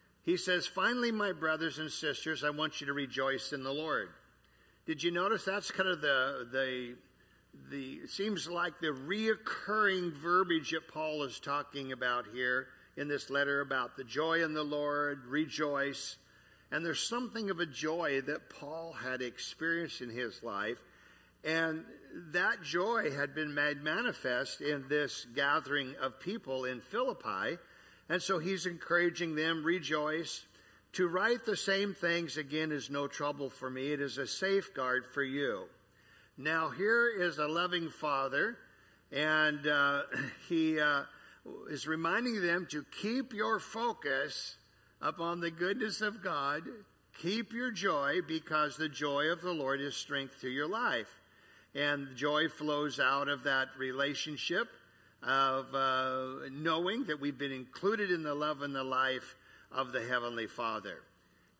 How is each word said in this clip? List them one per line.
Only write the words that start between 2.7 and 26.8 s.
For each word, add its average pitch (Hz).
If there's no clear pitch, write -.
you 143
to 143
rejoice 135
in 135
the 135
Lord." 143
Did 151
you 170
notice 180
that's 190
kind 185
of 170
the, 135
the, 127
the, 135
it -
seems 196
like 175
the 165
reoccurring 190
verbiage 170
that 160
Paul 156
is 123
talking 143
about 123
here 127
in 143
this 143
letter 139
about 135
the 135
joy 160
in 156
the 151
Lord, 147
rejoice. 143
And 160
there's 165
something 226
of 175
a 175
joy 147
that -
Paul 160
had 127
experienced 165
in 123
his 117
life, 107
and 160
that 196
joy 175
had 143
been 151
made 147
manifest 151
in 143
this 143
gathering 143
of 131
people 135
in 127
Philippi. 156